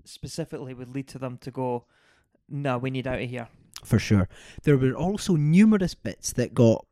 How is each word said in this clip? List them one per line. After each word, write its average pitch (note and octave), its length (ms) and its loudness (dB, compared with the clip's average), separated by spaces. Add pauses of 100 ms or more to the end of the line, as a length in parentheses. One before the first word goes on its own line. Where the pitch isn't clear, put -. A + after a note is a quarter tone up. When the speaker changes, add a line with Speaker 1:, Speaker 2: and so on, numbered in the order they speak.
Speaker 1:
specifically C#3+ 680 -12
would B2 220 -14
lead C3+ 140 -8
to C3 100 -16
them B2 200 -10
to B2+ 120 -14
go, B2 320 -4 (680)
"No, C#3+ 280 -4
we C3 120 -6
need C3 160 -6
out B2+ 160 -6
of A#2+ 80 -8
here." A#2+ 200 -12 (340)
Speaker 2:
For - 160 2
sure. G2 300 2 (340)
There C#3+ 140 4
were C3 160 0
also F#3+ 420 -2
numerous F#3 580 4
bits - 400 -10
that - 200 -2
got A#2 380 4